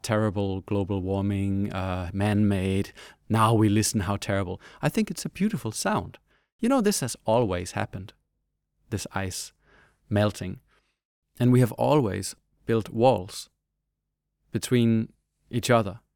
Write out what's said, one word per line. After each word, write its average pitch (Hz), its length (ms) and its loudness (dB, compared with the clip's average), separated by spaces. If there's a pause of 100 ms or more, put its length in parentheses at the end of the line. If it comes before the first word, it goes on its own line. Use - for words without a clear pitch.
terrible 104 580 -2
global 98 420 -2
warming, 98 720 -2
uh, 92 400 -4
man-made. 98 800 0 (360)
Now 110 260 4
we 107 140 6
listen 104 340 2
how 101 140 -2
terrible." 98 440 -4 (200)
I 143 80 2
think 214 220 -2
it's - 140 -10
a 165 60 -6
beautiful 165 420 -4
sound. 123 460 -4 (420)
You 226 80 -2
know, 269 120 2
this 202 200 0
has 123 240 -6
always 101 480 0
happened, 98 400 -6 (800)
this - 240 -4
ice 95 380 -8 (560)
melting. 101 520 0 (800)
And 123 120 6
we 123 80 8
have 117 120 4
always 120 640 0 (300)
built 113 240 0
walls 110 580 0 (1040)
between 113 600 2 (380)
each 120 200 -2
other. 110 300 2 (160)